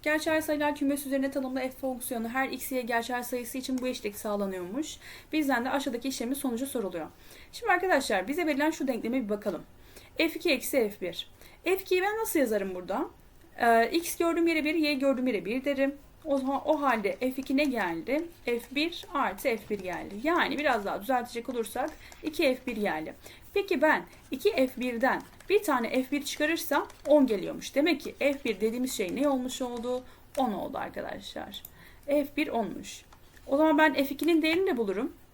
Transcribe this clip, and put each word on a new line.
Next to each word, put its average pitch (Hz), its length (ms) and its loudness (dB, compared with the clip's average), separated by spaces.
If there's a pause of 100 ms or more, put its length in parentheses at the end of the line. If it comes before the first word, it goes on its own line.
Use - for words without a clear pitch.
Gerçel 311 380 2
sayılar 294 360 0
kümesi 277 320 0
üzerine 269 220 0
tanımlı 262 300 -4
f 262 100 -4
fonksiyonu 247 580 -6
her 262 200 -2
x, 262 240 -8
y 254 100 -2
gerçel 240 400 -2
sayısı 247 360 -6
için 262 200 -4
bu 247 80 -4
eşitlik 220 300 -4
sağlanıyormuş. 202 800 -4 (360)
Bizden 269 320 2
de 262 60 -2
aşağıdaki 269 380 -2
işlemin 262 260 -4
sonucu 254 320 -2
soruluyor. 175 400 -4 (460)
Şimdi 440 200 0
arkadaşlar 277 560 2
bize 320 180 0
verilen 294 240 2
şu 311 180 -4
denkleme 233 360 -2
bir 202 40 -6
bakalım. 202 340 -4 (560)
F 320 80 4
iki 330 240 -2
eksi 233 400 2
F 196 160 -10
bir. - 240 -10 (340)
F 359 100 2
ikiyi 370 280 0
ben 415 160 0
nasıl 427 220 0
yazarım 202 340 0
burada? 185 360 -4 (480)
Ee, 233 340 6
x 339 240 0
gördüğüm 339 300 2
yere 320 180 2
bir, 311 100 0
y 302 200 4
gördüğüm 262 320 2
yere 202 180 0
bir 247 200 -2
derim. 277 300 2 (300)
O 277 140 2
zaman, 269 300 -2
o 294 140 2
halde 220 380 2
F 254 80 0
iki 262 280 -2
ne 294 80 6
geldi? 226 600 0 (200)
F 240 160 0 (100)
bir 302 440 -2
artı 208 280 -2
F 226 160 0 (120)
bir 202 100 -2
geldi. 175 420 -8
Yani 277 360 2
biraz 254 260 2
daha 180 180 -4
düzeltecek 233 460 -2
olursak 247 420 -2 (320)
iki 311 200 -2
F 254 240 2
bir 233 100 -4
geldi. 160 380 -2 (400)
Peki 381 280 2
ben 302 220 4 (260)
iki 392 220 2
F 262 240 4
birden 233 460 0 (260)
bir 403 140 4
tane 262 400 2
F - 80 -6
bir 285 140 0
çıkarırsam 311 600 0 (200)
on 285 200 8
geliyormuş. 165 480 -4
Demek 302 260 2
ki - 180 -10
F 277 260 0
bir 208 160 -2
dediğimiz 247 320 0
şey 185 240 -4
ne 285 120 2
olmuş 254 340 -2
oldu? 247 420 -4 (320)
On 247 160 2
oldu - 260 -6
arkadaşlar. - 840 -8 (440)
F 285 200 2 (100)
bir 302 120 0
onmuş. - 540 -4 (440)
O 269 100 2
zaman 311 220 6
ben 311 160 6
F 285 80 2
ikinin 294 400 2
değerini 339 240 4
de 339 100 2
bulurum. 214 360 -2 (220)